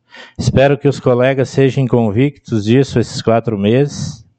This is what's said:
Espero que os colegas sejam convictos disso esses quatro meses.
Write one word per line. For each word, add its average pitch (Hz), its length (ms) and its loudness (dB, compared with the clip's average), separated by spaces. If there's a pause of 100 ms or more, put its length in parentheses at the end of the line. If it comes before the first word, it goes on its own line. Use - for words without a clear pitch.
(380)
Espero 131 400 2
que - 100 -2
os 139 140 0
colegas 127 480 0
sejam 135 360 0
convictos 117 760 -2
disso 123 340 2
esses - 240 -4
quatro 113 360 0
meses. 120 680 -2 (140)